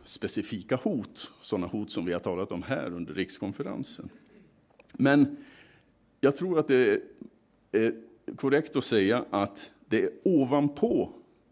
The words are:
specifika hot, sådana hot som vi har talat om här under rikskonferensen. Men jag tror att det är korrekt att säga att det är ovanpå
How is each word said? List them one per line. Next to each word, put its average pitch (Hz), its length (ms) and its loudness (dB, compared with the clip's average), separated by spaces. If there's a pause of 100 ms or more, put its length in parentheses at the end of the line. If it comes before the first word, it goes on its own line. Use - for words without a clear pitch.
specifika 104 760 -4
hot, - 640 -6
sådana 90 260 -4
hot 104 240 -6
som 90 140 -6
vi 87 80 -2
har 87 80 -2
talat 95 320 -4
om 87 100 -6
här 131 300 -6
under 87 220 -8
rikskonferensen. - 960 -8 (840)
Men 139 440 4 (840)
jag 139 160 4
tror 180 220 -2
att 151 100 2
det 127 340 6 (720)
är 110 220 2 (420)
korrekt 143 400 0
att 131 80 0
säga 110 460 4
att 98 420 -2 (160)
det 107 140 2
är 95 80 0 (140)
ovanpå 143 880 2 (400)